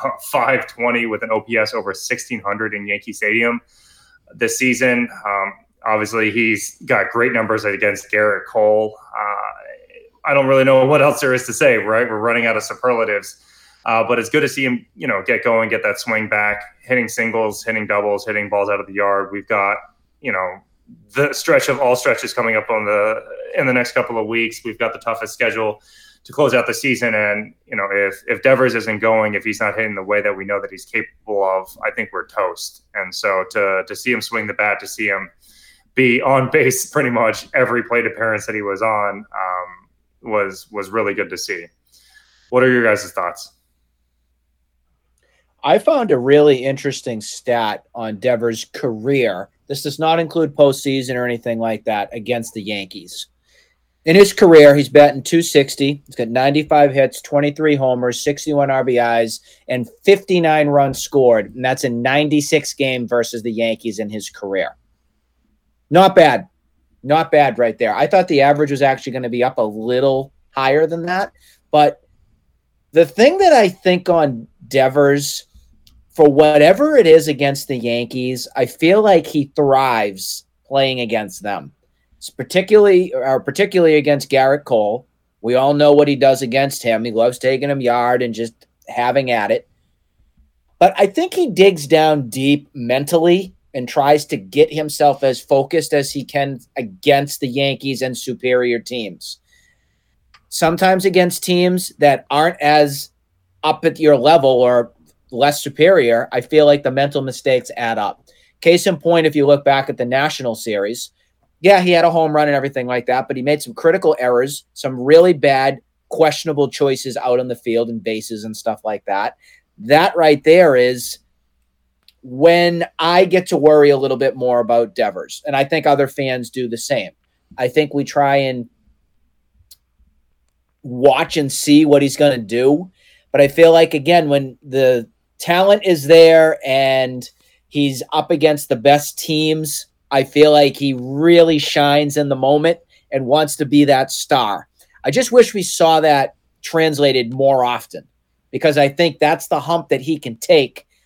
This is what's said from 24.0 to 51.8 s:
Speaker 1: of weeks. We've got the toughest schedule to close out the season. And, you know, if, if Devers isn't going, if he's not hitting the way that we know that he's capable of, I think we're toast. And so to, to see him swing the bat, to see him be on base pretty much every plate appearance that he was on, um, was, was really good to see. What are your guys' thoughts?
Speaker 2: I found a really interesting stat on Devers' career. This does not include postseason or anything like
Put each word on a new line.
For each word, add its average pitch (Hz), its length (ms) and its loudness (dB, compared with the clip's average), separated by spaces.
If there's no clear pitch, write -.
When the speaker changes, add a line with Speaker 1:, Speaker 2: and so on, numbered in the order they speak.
Speaker 1:
of 110 80 -4
weeks. 113 380 -6
We've 110 160 -10
got 113 140 -4
the 107 60 -14
toughest 113 340 -8
schedule 110 480 -4
to - 80 -20
close 135 220 0
out 120 120 0
the 120 80 -4
season. 120 400 -4
And, 107 400 -4
you - 80 -14
know, 98 160 -6
if, 98 360 -4
if 113 140 -6
Devers 127 320 2
isn't 107 260 -6
going, 110 340 0
if 98 100 -6
he's 107 160 -6
not 104 160 -4
hitting 107 200 -6
the 95 80 -10
way 101 180 -2
that 101 160 -4
we 98 80 -12
know 101 160 -6
that 101 100 -12
he's 92 140 -20
capable 107 580 -8
of, 95 240 -2
I 107 60 -6
think 110 220 -10
we're 90 140 -10
toast. - 560 -8
And 95 200 -10
so 95 380 -4
to, 98 340 -2
to 104 120 -16
see 123 160 -4
him 110 80 -6
swing 110 260 -8
the 101 60 -8
bat, 104 260 -4
to 98 80 -16
see 107 200 -8
him 98 220 -6
be 127 280 0
on 135 280 0
base 131 400 0
pretty 139 200 -2
much 113 440 -4
every 120 300 -2
plate 120 220 -4
appearance 107 400 -6
that 110 100 -8
he 107 60 -8
was 98 200 -6
on, 104 440 -4
um, 92 960 -12
was, 98 400 -6
was 98 180 -10
really 101 240 -4
good 95 180 -6
to 90 60 -12
see. 87 280 -12
What 123 140 2
are 127 80 4
your 123 140 2
guys' 101 260 0
thoughts? 87 380 -10
Speaker 2:
I 170 140 4
found 240 320 0
a 131 60 2
really 135 480 4
interesting 135 560 -6
stat 113 640 -6
on 110 240 -10
Devers' 117 460 -2
career. 113 800 -4
This 143 140 -8
does 143 160 -10
not 160 220 0
include 156 380 -2
postseason 135 580 0
or 123 80 -4
anything 120 340 -6
like 113 280 -6